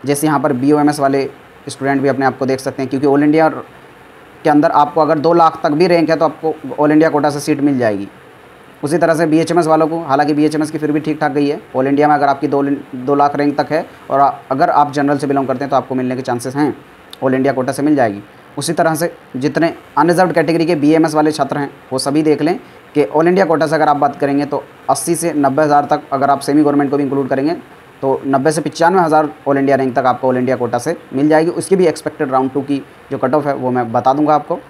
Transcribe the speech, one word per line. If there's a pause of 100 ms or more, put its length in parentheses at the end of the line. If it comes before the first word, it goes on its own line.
जैसे
यहाँ
पर
बीओएमएस
वाले (460)
student
भी
अपने
आप
को
देख
सकते
हैं,
क्योंकि
all
India (960)
के
अंदर
आपको
अगर
दो
लाख
तक
भी
rank
है
तो
आपको (200)
all
India
कोटा
से
सीट
मिल
जाएगी। (720)
उसी
तरह
से
बीएचएमएस
वालों
को,
हालांकि
बीएचएमएस
की
फिर
भी
ठीक
ठाक
गई
है, (120)
all
India
में
अगर
आपकी
दो,
दो
लाख
rank
तक
है (260)
और
आ-, (180)
अगर
आप
general
से
belong
करते
हैं
तो
आपको
मिलने
के
chances
हैं, (400)
all
India
कोटा
से
मिल
जाएगी। (360)
उसी
तरह
से (240)
जितने (240)
unreserved
category
के
बीएमएस
वाले
छात्र
हैं (220)
वो
सभी
देख
लें (360)
कि
all
India
कोटा
से
अगर
आप
बात
करेंगे
तो (280)
अस्सी
से
नब्बे
हज़ार
तक, (100)
अगर
आप
सेमी
गवर्नमेंट
को
भी
include
करेंगे (460)
तो
नब्बे
से
पचानवे
हज़ार (200)
all
India
rank
तक
आपको
all
India
कोटा
से (160)
मिल
जाएगी।
उसकी
भी
expected
round
two
की (280)
जो
कट
ऑफ
है
वो
मैं
बता
दूंगा
आपको। (120)